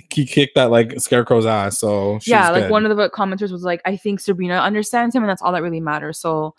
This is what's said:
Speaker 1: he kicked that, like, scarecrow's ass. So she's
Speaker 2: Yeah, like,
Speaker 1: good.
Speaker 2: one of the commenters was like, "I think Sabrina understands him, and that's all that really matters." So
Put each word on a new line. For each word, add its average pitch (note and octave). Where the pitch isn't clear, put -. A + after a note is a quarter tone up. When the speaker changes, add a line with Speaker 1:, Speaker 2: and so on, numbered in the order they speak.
Speaker 1:
he D3
kicked C#3
that, B2+
like, A#2
scarecrow's A#2
ass. G#2
So G#2
she's -
Speaker 2:
Yeah, G3
like, F3+
Speaker 1:
good. F#3
Speaker 2:
one G#3+
of G#3+
the G3+
commenters G3
was F3+
like, F3
"I F#3+
think G3+
Sabrina F3+
understands G#3
him, B3+
and G#3+
that's F#3
all F3+
that E3+
really E3+
matters." D3+
So D#3